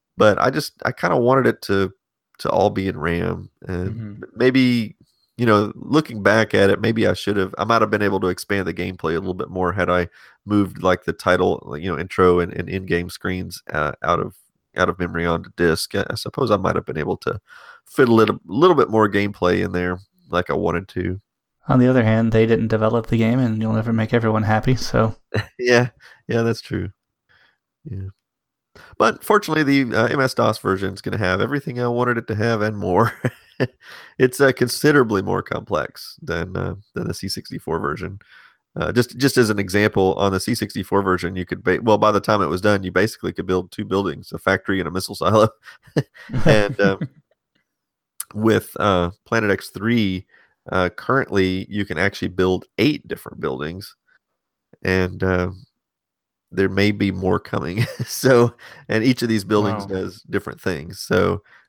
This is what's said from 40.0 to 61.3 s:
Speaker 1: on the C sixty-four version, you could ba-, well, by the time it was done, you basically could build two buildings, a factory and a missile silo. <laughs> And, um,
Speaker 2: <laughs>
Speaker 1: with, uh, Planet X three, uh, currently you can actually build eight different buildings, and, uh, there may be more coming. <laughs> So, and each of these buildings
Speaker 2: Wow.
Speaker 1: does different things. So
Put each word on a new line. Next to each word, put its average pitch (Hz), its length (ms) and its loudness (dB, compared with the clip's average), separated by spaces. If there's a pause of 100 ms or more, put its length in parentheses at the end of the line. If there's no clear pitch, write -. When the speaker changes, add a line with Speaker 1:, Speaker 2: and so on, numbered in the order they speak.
Speaker 1:
on 98 180 0
the 95 80 0
C - 140 -4
sixty-four 101 480 -2
version, 92 340 -2
you 92 80 -6
could 92 200 -8
ba-, - 180 2
well, 110 160 4
by 107 140 4
the 101 80 2
time 104 240 0
it 73 60 -2
was 90 120 -4
done, 101 220 2
you 92 80 -8
basically 92 420 -2
could 90 140 -8
build 92 240 -2
two - 120 -10
buildings, 95 480 -4
a - 60 -12
factory 95 420 -2
and 82 80 -4
a 82 40 -8
missile 95 240 -6
silo. 107 340 4 (460)
<laughs> - 500 -2
And, 104 340 4
um, 98 200 2
Speaker 2:
<laughs> 143 100 -8 (1300)
Speaker 1:
with, 107 440 0
uh, 90 320 2 (140)
Planet 107 260 0
X - 180 -2
three, 101 560 -2 (460)
uh, 90 180 0
currently 98 800 0
you 101 180 -6
can 82 120 -8
actually 90 300 -2
build 92 380 0 (120)
eight 147 300 0
different - 320 -12
buildings, 76 560 -8 (880)
and, 92 400 0
uh, 90 260 0 (1040)
there 95 180 0
may 98 220 0
be 101 200 -2
more 92 280 -2
coming. 90 520 -6
<laughs> - 140 -10
So, 120 480 2 (340)
and 110 160 0
each 127 200 2
of 117 60 -2
these 107 140 0
buildings 104 420 0
Speaker 2:
Wow. 98 100 -6
Speaker 1:
does 92 280 -8
different - 380 -8
things. 85 380 -6
So 95 420 0 (280)